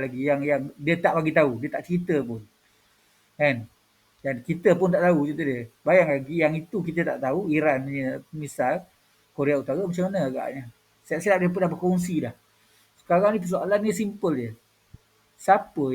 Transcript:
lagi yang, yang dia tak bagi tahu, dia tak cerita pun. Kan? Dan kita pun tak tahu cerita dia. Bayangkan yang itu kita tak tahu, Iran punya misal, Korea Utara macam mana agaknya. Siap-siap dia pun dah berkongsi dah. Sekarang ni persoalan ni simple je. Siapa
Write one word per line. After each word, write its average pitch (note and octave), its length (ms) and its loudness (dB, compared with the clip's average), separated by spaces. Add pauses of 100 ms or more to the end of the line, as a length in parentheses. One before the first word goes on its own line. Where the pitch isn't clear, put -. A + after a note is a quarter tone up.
lagi C3 220 -6
yang, C#3+ 180 0
yang C#3+ 320 0
dia E3 240 0
tak E3 160 2
bagi D#3 160 0
tahu, C#3+ 300 4
dia D3+ 100 -6
tak - 160 -8
cerita F3 320 0
pun. A#2 240 -8 (920)
Kan? C3 260 0 (540)
Dan C3 240 -6
kita F3 320 2
pun F3+ 160 2
tak E3 160 2
tahu D3+ 240 4
cerita D3+ 160 -6
dia. B2 160 -2 (240)
Bayangkan D#3 400 4
yang D#3 320 0
itu F#3 240 -6
kita E3+ 240 -2
tak B2+ 160 -4
tahu, E3 260 -2
Iran D3 380 2
punya C#3 220 -6 (260)
misal, D3 500 -4 (480)
Korea C#3+ 240 0
Utara C#3+ 240 -4
macam F3+ 300 -2
mana G3 80 -2 (100)
agaknya. B2+ 360 -6 (420)
Siap-siap F3+ 340 0
dia F3+ 80 2
pun F3+ 140 -2
dah E3 80 2
berkongsi F3 560 0
dah. A2+ 80 -10 (640)
Sekarang F#3+ 340 2
ni G#3+ 80 -2
persoalan F#3 400 0
ni G#3+ 140 0
simple G3 420 -2
je. A#2 140 -4 (880)
Siapa - 460 2 (100)